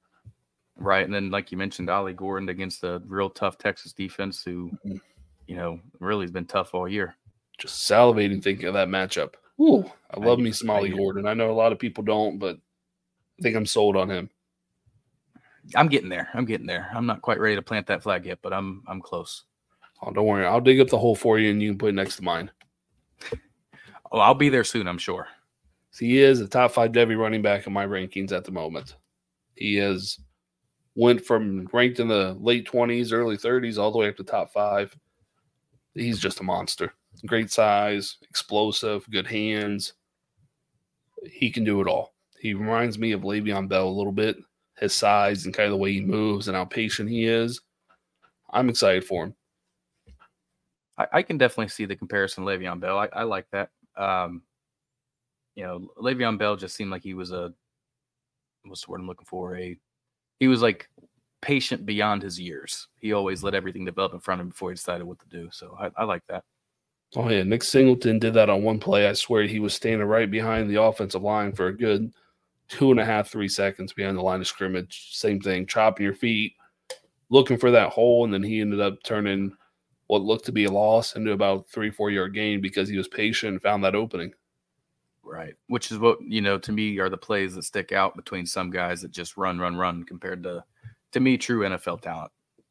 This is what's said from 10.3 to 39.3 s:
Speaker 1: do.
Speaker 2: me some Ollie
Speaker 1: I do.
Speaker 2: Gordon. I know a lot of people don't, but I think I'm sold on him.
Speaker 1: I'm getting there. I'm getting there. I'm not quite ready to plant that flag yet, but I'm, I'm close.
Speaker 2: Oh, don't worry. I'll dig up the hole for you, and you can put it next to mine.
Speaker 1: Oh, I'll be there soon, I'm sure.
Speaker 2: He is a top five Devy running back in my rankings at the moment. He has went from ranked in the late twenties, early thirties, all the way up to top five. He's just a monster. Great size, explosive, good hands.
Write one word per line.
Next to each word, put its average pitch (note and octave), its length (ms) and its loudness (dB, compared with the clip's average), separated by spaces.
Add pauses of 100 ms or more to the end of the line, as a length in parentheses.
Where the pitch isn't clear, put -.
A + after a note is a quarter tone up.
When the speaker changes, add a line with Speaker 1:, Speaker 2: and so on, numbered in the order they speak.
Speaker 1:
do. A#2+ 60 2
Speaker 2:
me A2+ 60 0
some A2 200 -2
Ollie G2+ 160 2
Speaker 1:
I F#2+ 40 -2
do. F#2 60 -4
Speaker 2:
Gordon. G2 300 0
I G#2+ 80 0
know A2+ 160 0
a - 20 0
lot A2+ 180 4
of G#2 60 -4
people A2 260 -6
don't, G#2+ 360 0
but F#2 180 -6 (800)
I - 40 -10
think A2+ 120 2
I'm A2 120 -2
sold G#2 280 4
on F#2+ 140 0
him. F#2+ 220 -6 (1400)
Speaker 1:
I'm D3+ 120 6
getting C3+ 220 0
there. F2+ 240 -8
I'm A#2+ 100 -2
getting A2+ 220 -4
there. F#2 280 -6
I'm A#2 120 -4
not A2 160 -4
quite - 180 0
ready G#2+ 160 2
to G2 60 -4
plant G#2+ 260 -6
that F#2 160 -2
flag F#2 220 -2
yet, F2+ 160 -10
but F#2+ 100 -8
I'm, F#2+ 340 -6
I'm F#2+ 140 -12
close. - 440 -12 (580)
Speaker 2:
Oh, - 100 -10
don't G#2 140 2
worry. G2+ 200 2
I'll G2+ 140 4
dig C3 220 8
up C3 80 6
the A#2+ 80 4
hole A2 180 4
for A2 240 4
you, G#2+ 120 4
and G#2 100 0
you G#2 80 0
can G2 80 -4
put G#2+ 120 0
it G2+ 40 2
next G2 240 -2
to F#2+ 60 -14
mine. F2 280 -4 (1600)
Speaker 1:
Oh, A2 80 0
I'll G#2+ 140 8
be C#3+ 160 4
there B2+ 160 4
soon, G#2 220 -2
I'm F2+ 100 -4
sure. F2+ 300 -6 (680)
Speaker 2:
He B2 220 4
is C3+ 220 8
a G2 60 -6
top B2 240 4
five A#2 200 2
Devy A2+ 260 4
running A2 260 0
back G2+ 240 2
in G2+ 40 -8
my G2+ 140 -2
rankings F#2+ 480 -6
at F2+ 100 -4
the F#2+ 80 -14
moment. D#2+ 440 -8 (600)
He G#2+ 200 -2
has G2+ 440 -2 (760)
went A#2+ 280 6
from G2+ 480 0
ranked B2 280 2
in A#2 80 2
the G2 340 2
late A#2+ 240 2
twenties, A#2+ 480 0
early A2+ 240 2
thirties, A#2+ 400 0
all A2+ 140 2
the A2+ 80 0
way G#2 100 4
up G2 80 -10
to - 60 -12
top F#2+ 280 -4
five. G3+ 420 0 (1000)
He's A#2 260 -4
just F#2+ 200 -4
a F#2+ 40 -12
monster. F2+ 500 -4 (320)
Great A2+ 260 -2
size, G#2 640 2 (120)
explosive, G#2+ 800 -2
good F#2+ 160 -2
hands. G#2+ 640 -4 (1300)